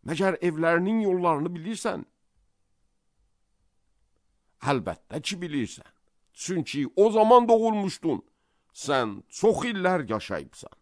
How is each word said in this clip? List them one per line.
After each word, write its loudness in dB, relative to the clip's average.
Məgər -2
evlərinin 0
yollarını 0
bilirsən? -8
Əlbəttə -4
ki, -8
bilirsən. -8
Çünki -6
o 6
zaman 8
doğulmuşdun. 0
Sən -2
çox 0
illər -2
yaşayıbsan. -8